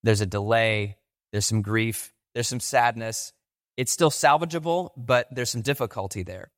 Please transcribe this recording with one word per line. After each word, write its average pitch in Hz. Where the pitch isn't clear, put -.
There's 107
a 104
delay, 104
there's 104
some 110
grief, 110
there's 120
some 123
sadness. 113
It's 127
still 160
salvageable, 165
but 123
there's 123
some 117
difficulty 107
there. 92